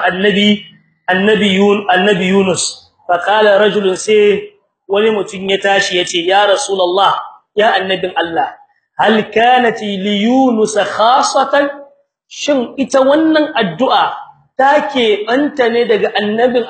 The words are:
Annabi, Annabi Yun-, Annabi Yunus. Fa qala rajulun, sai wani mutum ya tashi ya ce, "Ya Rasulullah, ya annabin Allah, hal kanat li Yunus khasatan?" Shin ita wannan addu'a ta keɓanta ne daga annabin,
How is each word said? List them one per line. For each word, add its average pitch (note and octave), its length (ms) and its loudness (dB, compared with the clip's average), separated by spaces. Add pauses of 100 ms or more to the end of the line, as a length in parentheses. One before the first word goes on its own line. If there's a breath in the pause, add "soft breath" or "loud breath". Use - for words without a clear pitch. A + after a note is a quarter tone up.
Annabi, G3+ 540 0 (480)
Annabi G3 480 0
Yun-, G3+ 320 2
Annabi F#3 420 0
Yunus. - 640 -2 (160)
Fa F3 100 2
qala G#3 380 2
rajulun, G3 400 0
sai G#3 580 0 (300)
wani G#3 240 0
mutum G3 400 -6
ya G3 80 0
tashi G3 400 0
ya F3+ 80 0
ce, F3 160 -4
"Ya F#3+ 240 2
Rasulullah, F#3 720 0 (400)
ya G#3+ 240 2
annabin F#3 320 -4
Allah, E3 400 -4 (480)
hal G#3+ 160 2 (160)
kanat A#3+ 480 2
li G3+ 480 -2
Yunus A#3+ 480 2
khasatan?" C4 1120 0 (400)
Shin C4 480 -4
ita C4+ 240 0
wannan D4+ 560 2
addu'a G3 560 0 (400)
ta C#4+ 320 2
keɓanta A#3 880 -2
ne A#3 160 2
daga G#3 240 0
annabin, A3+ 560 0